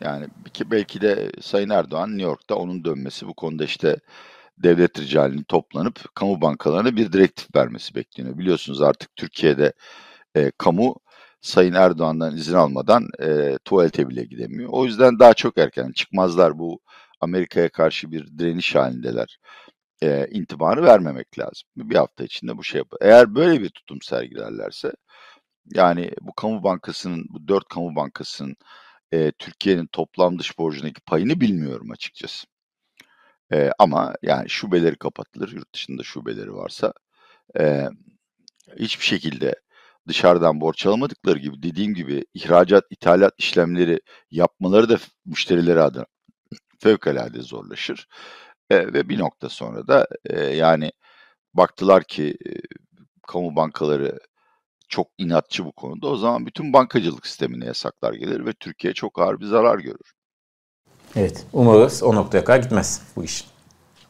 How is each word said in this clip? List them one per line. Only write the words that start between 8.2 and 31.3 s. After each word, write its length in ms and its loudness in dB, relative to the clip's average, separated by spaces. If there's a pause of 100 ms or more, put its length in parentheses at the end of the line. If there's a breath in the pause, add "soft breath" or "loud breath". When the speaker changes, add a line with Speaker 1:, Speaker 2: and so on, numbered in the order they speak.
Speaker 1:
Biliyorsunuz 440 -4
artık 340 -2
Türkiye'de, 560 0 (640 soft breath)
e, 220 0
kamu 380 0 (440 soft breath)
Sayın 340 2
Erdoğan'dan 640 2
izin 180 -4
almadan, 540 2 (140)
e, 420 0
tuvalete 440 2
bile 160 -8
gidemiyor. 480 -12
O 120 0
yüzden 340 4
daha 160 12
çok 240 -2
erken. 340 0
Çıkmazlar, 640 0
bu 220 -8 (400 soft breath)
Amerika'ya 480 -2
karşı 420 -2
bir 280 -12
direniş 360 -4
halindeler. 640 -4 (640 soft breath)
E, 280 0
intibarı 520 -2
vermemek 560 4
lazım. 380 -12
Bir 200 -4
hafta 280 0
içinde 340 -12
bu 60 -16
şey 140 -8
yapar. 240 -10
Eğer 320 10
böyle 280 2
bir 80 -8
tutum 320 -18
sergilerlerse, 920 -10 (800 soft breath)
yani 360 2 (100)
bu 120 -18
kamu 300 -6
bankasının, 680 -6
bu 180 -12
dört 200 0
kamu 280 -8
bankasının, 600 -10 (560 soft breath)
e, 260 0
Türkiye'nin 480 -2
toplam 520 -2
dış 200 -10
borcundaki 420 -6
payını 400 -2